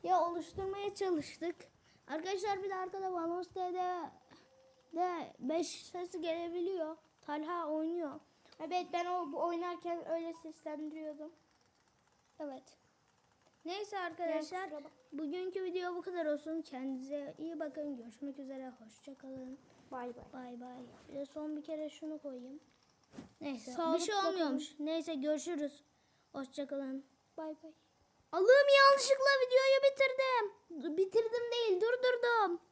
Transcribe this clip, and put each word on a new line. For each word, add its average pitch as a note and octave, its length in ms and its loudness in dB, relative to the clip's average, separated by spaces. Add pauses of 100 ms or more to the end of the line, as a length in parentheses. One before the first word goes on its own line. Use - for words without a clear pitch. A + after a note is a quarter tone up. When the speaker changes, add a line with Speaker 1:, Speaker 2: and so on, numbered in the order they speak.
Speaker 1:
ya F4 180 4
oluşturmaya F#4+ 720 -4
çalıştık. E4+ 600 -2 (520)
Arkadaşlar F#4+ 560 -2
bir G4+ 60 -4
de G4 60 -4
arkada F#4 380 -4
Vanos F4 420 -2
D F4+ 180 -2
D F4+ 360 -2 (880)
de F4 440 -2
beş D#4+ 460 -2
sesi F4+ 360 -8
gelebiliyor. E4+ 760 -4 (240)
Talha D#4 460 -6
oynuyor. D#4 520 -2 (400)
Speaker 2:
Evet F4 340 -2
ben F4 120 0
o, F4+ 260 -2
bu D#4 120 -2
oynarken E4+ 680 -4
öyle E4 220 -2
seslendiriyordum. D4+ 960 -10 (1080)
Speaker 1:
Evet. C#4 380 -12 (880)
Neyse G4 340 -6
arkadaşlar, E4 600 -4
Speaker 2:
Evet, F#4+ 100 -6
kusura D4 140 -10
bak- - 80 -18 (200)
Speaker 1:
bugünkü F4+ 520 -4
video F4+ 320 -4
bu F4 60 -6
kadar F4 240 -4
olsun. D#4 360 -2
Kendinize C4+ 760 -8
iyi D#4+ 220 -8
bakın. D4 380 -6
Görüşmek C4 420 -12
üzere. C4 400 -10
Hoşça A#3 380 -20
kalın. C4 420 -14 (320)
Speaker 2:
Bay B3 240 -8
bay. - 80 -16 (100)
Speaker 1:
Bay B3 280 -12
bay. B3 160 -14 (320)
Bir C4+ 60 -12
de C#4 100 -6
son D4+ 320 -8
bir D4 60 -8
kere D#4 260 -6
şunu D#4 320 -10
koyayım. C4 380 -12 (840)
Neyse, C4 300 -8
bir B3 40 -8
Speaker 2:
Sağlıkla E4+ 300 2
Speaker 1:
şey G#4 100 0
Speaker 2:
kalın. F#4+ 120 2
Speaker 1:
olmuyormuş. D#4 520 0
Neyse, D#4+ 360 -2
görüşürüz. D4 680 -2 (480)
Hoşça C#4 360 -8
kalın. C4+ 380 -6 (320)
Speaker 2:
Bay D#4 260 -8
bay. D#4+ 80 -16 (600)
Speaker 1:
Allah'ım, B4 360 10 (120)
yanlışlıkla C#5 500 8 (160)
videoyu C5+ 460 6
bitirdim. B4 1080 0
Bitirdim A4+ 540 2
değil, A4 300 4
durdurdum. A#4+ 800 4 (100)